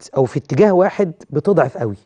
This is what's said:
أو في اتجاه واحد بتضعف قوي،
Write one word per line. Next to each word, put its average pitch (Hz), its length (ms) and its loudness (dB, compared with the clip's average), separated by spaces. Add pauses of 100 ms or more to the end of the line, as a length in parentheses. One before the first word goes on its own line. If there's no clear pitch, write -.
(180)
أو 131 80 2
في 135 140 -6
اتجاه 175 320 2
واحد 185 400 0 (180)
بتضعف 151 480 0
قوي، 104 280 -6